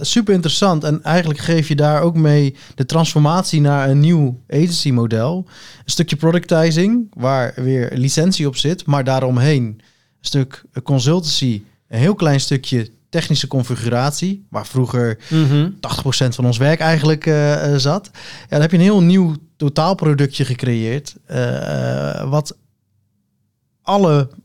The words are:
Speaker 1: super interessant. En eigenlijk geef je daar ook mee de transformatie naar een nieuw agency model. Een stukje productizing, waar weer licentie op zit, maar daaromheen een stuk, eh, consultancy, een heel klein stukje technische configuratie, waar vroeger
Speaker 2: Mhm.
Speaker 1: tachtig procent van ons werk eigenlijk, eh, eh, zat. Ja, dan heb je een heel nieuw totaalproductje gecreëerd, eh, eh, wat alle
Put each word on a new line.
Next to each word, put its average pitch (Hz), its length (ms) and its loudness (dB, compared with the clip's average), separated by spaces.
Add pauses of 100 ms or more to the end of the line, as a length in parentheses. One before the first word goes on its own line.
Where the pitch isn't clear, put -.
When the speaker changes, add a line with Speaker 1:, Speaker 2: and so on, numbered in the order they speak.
Speaker 1:
super 208 300 2
interessant. 165 500 0
En 151 180 -2
eigenlijk 156 380 0
geef 160 280 0
je 151 80 0
daar 151 260 2
ook 170 140 0
mee 147 400 2 (180)
de 131 120 -4
transformatie 160 720 2
naar 143 300 2
een 143 100 4
nieuw 147 480 2
agency 160 420 0
model. 120 560 0
Een - 440 -18
stukje 156 260 -2
productizing, 170 920 2 (100)
waar 127 400 -2
weer 127 380 -2
licentie 156 520 0
op 127 100 -4
zit, 165 300 -4
maar 143 180 0
daaromheen 131 600 0
een 107 160 -10 (400)
stuk, - 420 -4 (100)
eh, 127 100 -10
consultancy, 135 800 0 (260)
een 113 100 -6
heel 180 160 2
klein 143 260 0
stukje 127 500 -2 (180)
technische 160 380 -2
configuratie, 127 1040 -4
waar - 160 -8
vroeger 120 520 -2 (120)
Speaker 2:
Mhm. 156 400 2 (100)
Speaker 1:
tachtig - 220 -8
procent 127 320 -2
van 123 120 -2
ons 120 120 0
werk 147 220 2
eigenlijk, 156 460 0
eh, 147 480 0
eh, 139 60 2
zat. 147 320 -2
Ja, - 80 -20 (280)
dan 151 120 0
heb 160 100 2
je 190 60 2
een 170 60 6
heel 196 200 4
nieuw 175 320 4 (220)
totaalproductje 147 880 0
gecreëerd, 120 680 -4 (120)
eh, 69 920 -4
eh, 127 100 -6
wat 147 260 -2 (1300)
alle 165 460 2 (160)